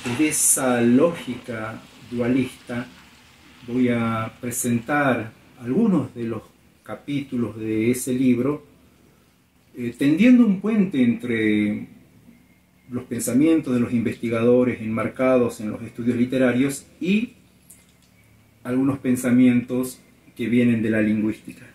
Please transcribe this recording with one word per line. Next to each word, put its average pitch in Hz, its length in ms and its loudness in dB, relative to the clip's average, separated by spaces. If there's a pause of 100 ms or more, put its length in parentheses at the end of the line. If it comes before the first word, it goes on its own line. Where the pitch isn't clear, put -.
Desde 127 260 -2
esa 131 520 0
lógica 120 960 0 (300)
dualista 123 760 -4 (800)
voy 123 220 0
a 113 520 -4
presentar 120 920 -2 (280)
algunos 147 560 0
de 120 80 -8
los 113 180 -6 (400)
capítulos 120 760 -6
de 110 360 -2
ese 123 200 -4
libro, 127 540 0 (1120)
eh, 117 180 -6
tendiendo 214 480 6
un 196 160 2
puente 202 440 0
entre 110 840 0 (1000)
los 123 140 -8
pensamientos 131 720 0
de 120 40 2
los 120 140 0
investigadores 117 880 0
enmarcados 117 800 -2
en 107 80 -6
los 113 140 -10
estudios 117 340 -4
literarios 127 680 0 (120)
y 208 340 -2 (1300)
algunos 131 340 0
pensamientos 123 1040 2 (340)
que 117 120 -4
vienen 120 340 2
de 110 80 -2
la 110 140 2
lingüística. 107 720 -4